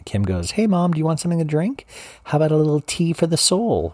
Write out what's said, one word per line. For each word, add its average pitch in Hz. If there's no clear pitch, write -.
Kim 101
goes, 90
"Hey, 220
Mom, 175
do 156
you 156
want 160
something 170
to 160
drink? 214
How -
about 156
a -
little 151
tea 165
for 165
the 160
soul?" 147